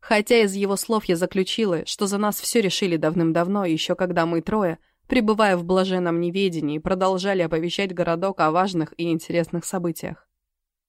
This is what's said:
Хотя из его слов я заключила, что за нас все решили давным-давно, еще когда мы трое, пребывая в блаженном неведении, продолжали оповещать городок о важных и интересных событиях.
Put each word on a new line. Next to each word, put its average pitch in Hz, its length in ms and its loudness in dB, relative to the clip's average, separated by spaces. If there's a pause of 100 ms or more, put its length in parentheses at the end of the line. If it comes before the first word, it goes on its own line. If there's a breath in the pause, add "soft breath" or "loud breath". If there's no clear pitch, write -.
Хотя 226 420 4
из 196 120 2
его 196 220 0
слов 214 300 -2
я 175 100 2
заключила, 185 680 -2
что - 200 -4
за 202 120 -2
нас 208 220 -2
все - 200 0
решили 180 360 0
давным-давно, 170 680 0
еще 170 320 -2
когда 175 300 0
мы 165 160 0
трое, 190 360 -2 (280)
пребывая 214 500 2
в 175 80 -2
блаженном 185 560 0
неведении, 170 580 0
продолжали 190 640 0
оповещать 170 520 -2
городок 175 460 -2
о 156 100 4
важных 175 460 0
и 170 140 -2
интересных 165 540 -2
событиях. - 640 -6 (600)